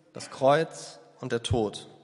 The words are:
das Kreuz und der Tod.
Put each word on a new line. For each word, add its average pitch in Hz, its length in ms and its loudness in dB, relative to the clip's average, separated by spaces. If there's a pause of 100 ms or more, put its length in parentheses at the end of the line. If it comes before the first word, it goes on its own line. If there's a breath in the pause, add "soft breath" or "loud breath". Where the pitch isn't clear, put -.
(120)
das - 180 -14
Kreuz - 680 2 (220)
und 127 120 -6
der 117 100 0
Tod. 107 440 0 (180)